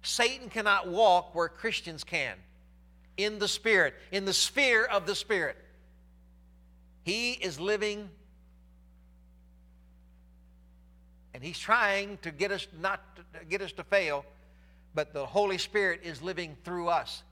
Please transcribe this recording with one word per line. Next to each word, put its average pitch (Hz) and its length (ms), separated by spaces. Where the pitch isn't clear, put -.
Satan 247 460
cannot 202 380
walk 180 440
where 165 160
Christians 170 540
can, 131 340
in 208 220
the 202 80
Spirit, 185 480
in 196 140
the 190 80
sphere 240 520
of 202 220
the 196 80
Spirit. 170 420
He 233 280
is 170 280
living, 208 500
and 123 100
he's 170 140
trying 202 640
to 165 100
get 180 180
us 196 160
not 190 200
to, 165 300
get 185 180
us 180 100
to 175 120
fail, 151 400
but 151 200
the 143 120
Holy 190 340
Spirit 185 440
is 160 180
living 165 440
through 175 240
us. - 440